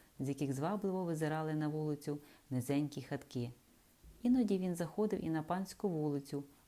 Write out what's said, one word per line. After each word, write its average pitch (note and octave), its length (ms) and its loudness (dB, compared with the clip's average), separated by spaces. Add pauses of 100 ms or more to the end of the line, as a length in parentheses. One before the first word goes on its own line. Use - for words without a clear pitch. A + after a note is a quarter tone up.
(200)
з C3+ 100 -2
яких C#3 240 0
звабливо F#3 500 0
визирали D#3 500 0
на D#3 140 2
вулицю D3+ 520 -2 (300)
низенькі C#3 520 0
хатки. B2+ 500 -4 (720)
Іноді A#3 360 4
він F3+ 180 0
заходив F3+ 500 0
і D#3+ 40 0
на D#3+ 140 2
Панську F#3+ 460 -2
вулицю D3 540 0 (240)